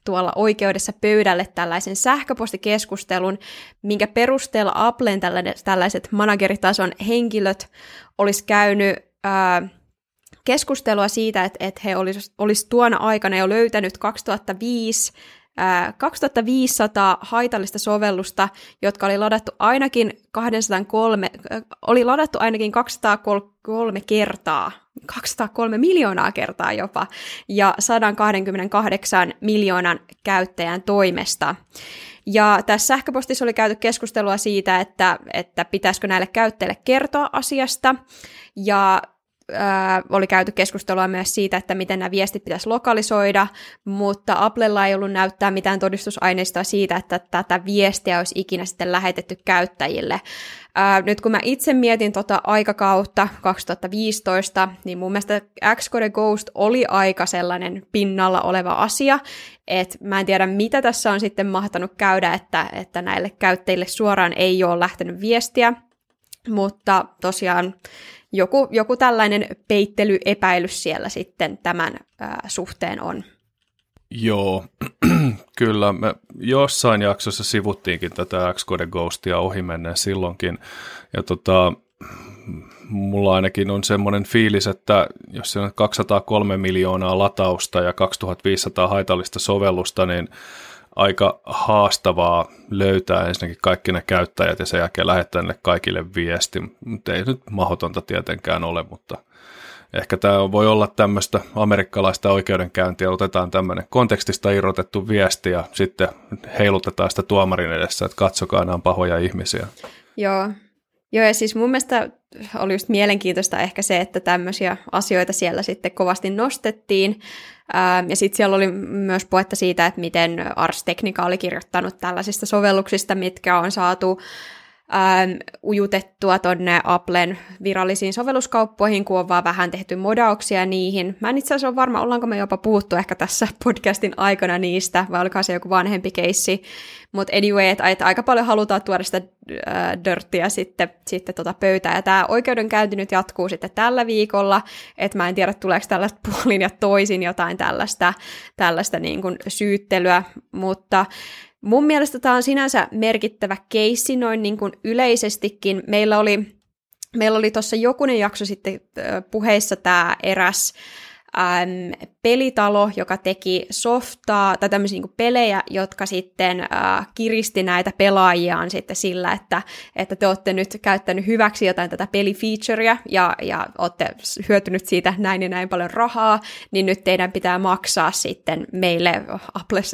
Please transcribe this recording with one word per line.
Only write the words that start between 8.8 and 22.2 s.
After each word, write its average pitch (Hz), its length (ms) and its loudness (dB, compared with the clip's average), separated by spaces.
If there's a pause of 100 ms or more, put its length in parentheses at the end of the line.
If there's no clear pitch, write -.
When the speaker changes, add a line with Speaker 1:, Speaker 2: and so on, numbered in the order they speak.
Speaker 1:
ää, 190 440 2 (760)
keskustelua 226 640 0
siitä, 214 360 -2
että, 190 220 -6
että 190 180 -10
he 196 120 -2
olis, 190 420 -6
olis 208 260 0
tuona 240 320 4
aikana 214 400 0
jo 190 120 2
löytänyt 214 500 0
kaksituhatta - 600 -4
viisi, 226 520 -4 (440)
ää, 180 420 0
kaksituhatta 277 460 0
viisisataa 214 760 2
haitallista 233 580 -2
sovellusta, 202 720 0 (340)
jotka 196 240 0
oli 196 120 2
ladattu 214 400 0
ainakin 247 540 2 (200)
kahdensadan 220 540 -2
kolme, 220 440 0 (200)
ää, 220 120 -8 (240)
oli 240 180 6
ladattu 285 360 2